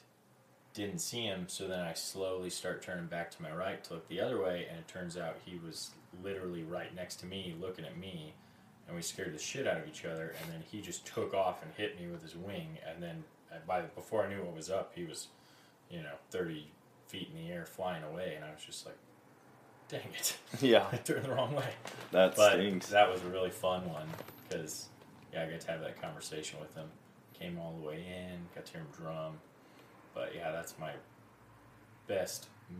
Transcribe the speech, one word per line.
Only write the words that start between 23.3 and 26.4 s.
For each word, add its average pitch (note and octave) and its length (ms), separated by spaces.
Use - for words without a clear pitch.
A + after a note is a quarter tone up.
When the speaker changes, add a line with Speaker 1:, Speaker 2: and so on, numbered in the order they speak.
Speaker 1:
fun F#2 380
one, D#2+ 180
'cause, - 400
yeah, E3 120
I D#3+ 80
got E3 100
to - 100
have - 100
that - 200
conversation - 580